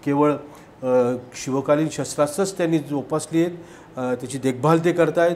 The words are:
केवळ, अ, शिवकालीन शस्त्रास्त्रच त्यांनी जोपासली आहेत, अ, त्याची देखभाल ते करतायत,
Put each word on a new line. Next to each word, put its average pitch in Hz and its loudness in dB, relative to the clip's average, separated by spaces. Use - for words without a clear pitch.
केवळ, 143 4
अ, 127 2
शिवकालीन 147 0
शस्त्रास्त्रच 147 -4
त्यांनी 165 2
जोपासली 147 -2
आहेत, 175 -6
अ, 127 -2
त्याची 127 -8
देखभाल 131 2
ते 170 4
करतायत, 170 2